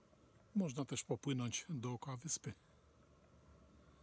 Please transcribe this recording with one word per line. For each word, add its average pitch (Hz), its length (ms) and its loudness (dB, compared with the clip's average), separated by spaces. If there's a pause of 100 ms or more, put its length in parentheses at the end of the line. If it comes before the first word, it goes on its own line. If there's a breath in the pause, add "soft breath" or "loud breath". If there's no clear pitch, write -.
(540)
Można 143 300 4
też - 200 -2
popłynąć 123 640 0
dookoła 123 480 -2
wyspy. 123 360 -4 (1500 loud breath)